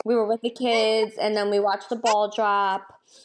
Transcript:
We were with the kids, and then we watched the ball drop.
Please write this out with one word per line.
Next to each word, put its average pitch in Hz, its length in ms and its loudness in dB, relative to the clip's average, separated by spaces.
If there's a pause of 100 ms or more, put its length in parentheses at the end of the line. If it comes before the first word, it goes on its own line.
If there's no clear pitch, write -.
We 226 100 2
were 220 100 2
with 226 140 -2
the 233 100 -4
kids, 220 720 0
and 214 160 -2
then 202 140 0
we 202 100 2
watched 202 300 -2
the 240 80 -4
ball 214 360 2
drop. 202 680 -2 (240)